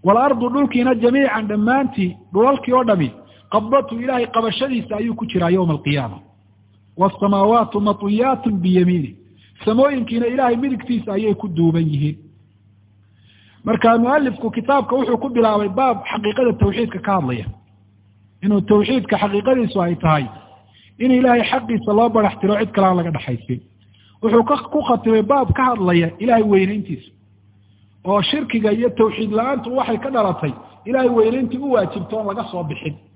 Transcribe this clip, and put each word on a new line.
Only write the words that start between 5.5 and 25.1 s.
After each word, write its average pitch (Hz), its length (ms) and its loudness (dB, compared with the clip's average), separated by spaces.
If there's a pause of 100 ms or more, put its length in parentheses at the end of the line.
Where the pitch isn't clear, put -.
yawma 175 220 2
alqiyaama. 143 460 -2 (800)
"Wassamaawaatu 202 840 2
matwiyaatun 208 800 0
biyamiini," 180 520 2 (500)
samooyinkiina 240 680 0
Ilaahay 247 300 0
midigtiisa 240 560 -4
ayay 208 220 0
ku 202 140 -8
duuban 165 380 2
yihiin. 147 300 -2 (1500)
Marka, 226 340 4
mu'allifku 240 520 0
kitaabka 240 460 0
wuxuu 240 220 0
ku 254 100 -6
bilaabay 214 400 0
baab 247 280 0 (140)
xaqiiqada 220 480 0
tawxiidka 208 400 -2
ka 202 160 -4
hadlaya, 127 320 -4 (960)
inuu 202 180 2
tawxiidka 208 580 2
xaqiiqadiisu 208 640 0
ay 175 140 0
tahay 156 280 2 (760)
in 247 120 2
Ilaahay 247 400 4
xaqiisa 233 420 -2
loo 226 160 4
barax 208 320 2
tiro, 196 180 2
cid 214 140 -2
kale 190 140 2
aan 185 100 4
laga 170 140 -2
dhaxaysin. 131 500 -6 (600)
Wuxuu 226 220 4
ka, 294 120 2 (160)
ku 302 100 0
khatimay 220 400 2